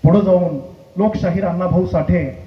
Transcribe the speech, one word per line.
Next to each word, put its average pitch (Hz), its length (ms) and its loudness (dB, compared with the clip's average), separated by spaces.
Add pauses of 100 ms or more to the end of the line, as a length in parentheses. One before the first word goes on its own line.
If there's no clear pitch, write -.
पुढं 180 180 6
जाऊन 175 380 2 (380)
लोकशाहीर 196 480 -2
अण्णाभाऊ 180 420 0
साठे 156 600 -2